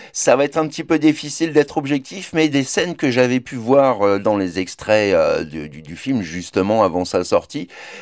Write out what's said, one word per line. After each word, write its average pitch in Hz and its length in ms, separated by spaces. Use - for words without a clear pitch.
ça - 220
va 139 100
être 143 120
un 156 100
petit 156 160
peu 160 140
difficile 151 560
d'être 147 240
objectif, 147 560
mais 160 160
des 139 140
scènes 170 320
que 131 160
j'avais 127 280
pu 123 160
voir, 127 460
euh, 101 160
dans 104 180
les 92 220
extraits, 101 560
euh, 80 300
du, 76 260
du, 76 140
du 78 120
film, 127 280
justement, 95 600
avant 87 220
sa 90 180
sortie, 90 440